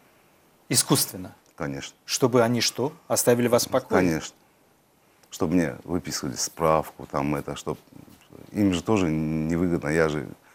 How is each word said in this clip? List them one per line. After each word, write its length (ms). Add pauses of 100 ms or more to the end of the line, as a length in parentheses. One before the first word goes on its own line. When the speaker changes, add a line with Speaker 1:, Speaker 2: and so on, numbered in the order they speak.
(680)
Speaker 1:
Искусственно? 640 (220)
Speaker 2:
Конечно. 400 (100)
Speaker 1:
Чтобы 380
они 180
что? 320 (140)
Оставили 400
вас 180
в 40
покое? 320
Speaker 2:
Конечно. 340 (960)
Чтобы 240
мне 280
выписывали 520
справку, 720
там 280
это, 200
чтоб 240 (720)
им 220
же 100
тоже 260
невыгодно. 800
Я 200
же 180 (280)